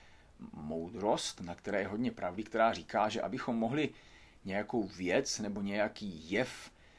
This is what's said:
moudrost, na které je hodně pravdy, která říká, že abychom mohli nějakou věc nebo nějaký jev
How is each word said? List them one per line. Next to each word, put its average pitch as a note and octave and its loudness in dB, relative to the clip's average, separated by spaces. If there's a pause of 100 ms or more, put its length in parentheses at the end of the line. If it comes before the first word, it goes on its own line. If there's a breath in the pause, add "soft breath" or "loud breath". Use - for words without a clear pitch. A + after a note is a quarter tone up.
(540 loud breath)
moudrost, E2+ -2
na F2 -8
které G2+ 0
je G2 0
hodně A2 0
pravdy, F#2+ -4
která A2+ 4
říká, G#2 2
že A2 -2
abychom A#2+ -2
mohli B2+ 2 (560 loud breath)
nějakou G#2 0
věc F#2 0
nebo G#2 -2
nějaký G2+ -2
jev - -2 (280 soft breath)